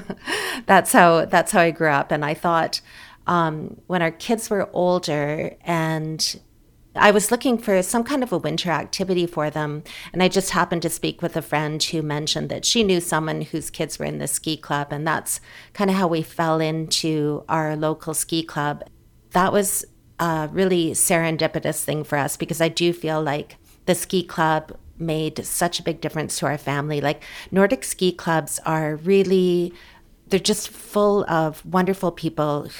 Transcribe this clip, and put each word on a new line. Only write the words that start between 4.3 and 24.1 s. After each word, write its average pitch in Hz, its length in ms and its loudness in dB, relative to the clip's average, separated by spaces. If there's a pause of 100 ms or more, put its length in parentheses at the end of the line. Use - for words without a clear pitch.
were 202 220 0
older 160 920 0
and 160 800 -2 (560)
I 165 140 8
was 202 220 4
looking 240 260 0
for 190 240 2
some 233 220 0
kind 269 180 -2
of 247 80 -4
a 175 80 0
winter 156 320 -4
activity 175 560 -2
for 151 240 -2
them. 151 320 -4 (300)
And 175 100 2
I 185 60 6
just 190 220 2
happened 175 320 0
to 165 80 0
speak - 320 -4
with 170 140 -2
a 156 60 -2
friend 151 400 -2
who 160 200 -2
mentioned 151 480 -2
that - 140 -6
she 226 200 4
knew 185 160 4
someone 156 420 -2
whose 151 260 -8
kids - 300 -6
were 147 60 -6
in 147 140 -6
the 147 100 -6
ski - 280 -4
club. 143 360 -4
And 147 120 -4
that's - 360 -2 (320)
kind 196 180 0
of 190 60 2
how 190 100 2
we 165 160 2
fell 160 380 0
into 156 880 0
our 156 260 0
local 156 400 -4
ski 165 300 -2
club. 147 400 -4 (480)
That 185 200 4
was 196 320 0 (360)
a 160 320 0
really 180 400 2
serendipitous 160 880 0
thing 151 220 -2
for 147 120 -2
us, 139 200 0
because 165 240 -4
I 165 80 4
do 170 240 2
feel 156 280 -2
like 151 360 -4 (300)
the 180 100 4
ski 185 260 -2